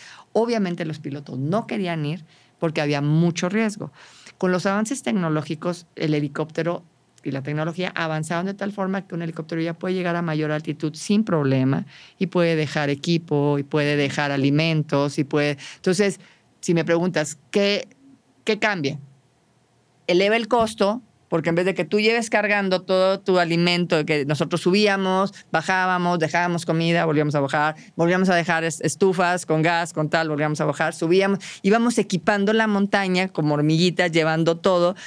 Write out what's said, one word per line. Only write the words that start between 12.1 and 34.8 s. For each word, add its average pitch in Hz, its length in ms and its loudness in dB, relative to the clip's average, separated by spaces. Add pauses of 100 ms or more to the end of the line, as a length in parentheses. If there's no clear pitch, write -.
y 185 100 0
puede 170 280 2
dejar 151 320 0
equipo 147 720 0
y 143 40 -2
puede 147 340 0
dejar 143 340 0
alimentos 143 880 0
y 147 60 0
puede... 147 340 0 (180)
Entonces, 190 420 0 (420)
si - 140 0
me 165 100 2
preguntas, 165 540 0 (120)
¿qué, 202 380 0 (560)
qué 214 140 0
cambia? 185 400 -2 (1080)
Eleva 196 300 4
el 226 120 -2
costo, 220 540 0 (260)
porque 165 220 0
en 165 60 0
vez 180 100 2
de 190 80 0
que 180 100 -2
tú 208 160 0
lleves 226 300 2
cargando 202 500 2
todo 190 400 2
tu 185 180 2
alimento, 170 680 2
que 147 180 0
nosotros 151 380 -2
subíamos, 196 720 2 (180)
bajábamos, 180 640 0
dejábamos 170 460 0
comida, 165 400 0
volvíamos 151 300 2
a 143 60 0
bajar, 151 360 0 (200)
volvíamos 180 340 2
a 180 40 4
dejar 165 300 0
es-, 160 160 -4
estufas 175 640 0
con 160 160 0
gas, 170 320 0
con 156 160 -2
tal, 160 220 0
volvíamos 151 320 -2
a - 20 0
bajar, 156 300 0
subíamos, 190 440 2 (220)
íbamos 233 380 2
equipando 202 560 0
la 220 120 2
montaña 196 640 0
como 151 240 0
hormiguitas, 160 580 2
llevando 160 460 2
todo, 180 400 2 (100)